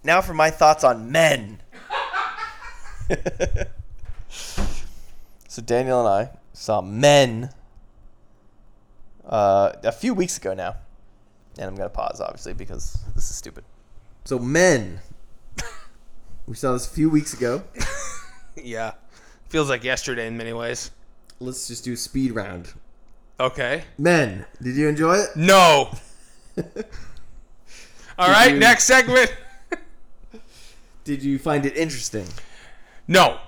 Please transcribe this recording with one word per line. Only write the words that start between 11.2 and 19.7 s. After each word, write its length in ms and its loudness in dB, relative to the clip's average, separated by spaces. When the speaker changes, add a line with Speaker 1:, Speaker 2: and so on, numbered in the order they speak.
Speaker 1:
And 80 -10
I'm 80 -8
gonna 140 -6
pause, 320 -6
obviously, 320 -10
because 460 -6
this 160 2
is 60 -10
stupid. 280 -16
So 140 -4
Men. 600 2
<laughs> 60 -6
We 80 -10
saw 180 -2
this 140 -4
a 40 -6
few 200 2
weeks 240 0
ago. 340 -4
Speaker 2:
<laughs> 40 -20
Yeah. 340 -8
Feels 180 0
like 160 -2